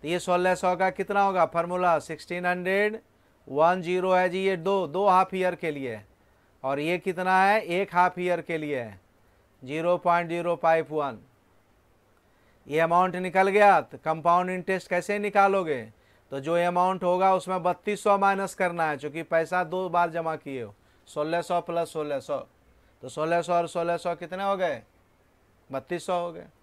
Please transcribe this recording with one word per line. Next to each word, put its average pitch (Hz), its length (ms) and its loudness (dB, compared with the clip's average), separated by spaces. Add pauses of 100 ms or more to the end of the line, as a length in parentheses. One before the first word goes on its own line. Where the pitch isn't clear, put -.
तो 143 40 -8
ये 175 120 -2
सोलह 180 360 2
सौ 180 200 0
का 185 160 0
कितना 196 300 -2
होगा? 190 260 4
फॉर्मूला 175 520 0
सिक्सटीन 175 460 -8
हंड्रेड, 190 540 0 (480)
वन 165 340 2
ज़ीरो 180 320 0
है 185 160 4
जी, 185 100 -4
ये 190 180 0
दो, 185 300 0
दो 185 200 0
हाफ 185 260 4
ईयर 180 220 -2
के 165 160 -4
लिए 131 240 -6
है, 104 100 -16 (580)
और 139 160 -2
ये 165 200 -2
कितना 185 420 2
है? 202 200 4
एक 175 340 -2
हाफ 180 240 2
ईयर 180 220 0
के 165 160 -6
लिए 147 220 -4
है, 107 200 -12 (600)
ज़ीरो 160 360 -2
पॉइंट 175 320 0
ज़ीरो 170 260 -2
फ़ाइव 160 360 2
वन। 143 280 -4 (1500)
ये 143 120 0
अमाउंट 170 360 2
निकल 185 340 2
गया, 196 320 6
तो - 160 -14
कंपाउंड 170 520 0
इंटरेस्ट 185 400 -4
कैसे 185 300 -2
निकालोगे? 196 640 2 (500)
तो 139 80 -6
जो 151 180 -2
अमाउंट 175 460 2
होगा 180 320 4
उसमें 185 280 -4
बत्तीस 180 400 -2
सौ 202 140 4
माइनस 196 380 0
करना 170 340 0
है, 147 80 -4
क्योंकि 147 260 -8
पैसा 165 400 0
दो 185 260 -4
बार 170 200 2
जमा 160 260 -4
किए 135 260 -10
हो, 101 120 -12 (340)
सोलह 160 340 -2
सौ 170 200 -2
plus 170 260 -4
सोलह 147 320 -4
सौ, 139 180 -6 (680)
तो 107 60 -14
सोलह 160 320 0
सौ 170 120 -2
और 170 140 2
सोलह 170 300 -2
सौ 170 180 -4
कितने 175 280 -10
हो 196 140 0
गए? 156 240 -2 (880)
बत्तीस 135 360 -8
सौ 180 140 -2
हो 175 120 -6
गए। 165 140 -14 (180)